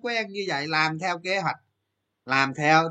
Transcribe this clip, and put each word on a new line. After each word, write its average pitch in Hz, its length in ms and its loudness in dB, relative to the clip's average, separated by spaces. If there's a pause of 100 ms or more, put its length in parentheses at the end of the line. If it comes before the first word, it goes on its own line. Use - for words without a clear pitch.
quen 226 300 -4
như 202 160 -6
vậy, 147 200 -4
làm 160 300 0
theo 175 200 -4
kế 185 220 -2
hoạch, 156 160 -2 (680)
làm 135 300 0
theo, 156 360 4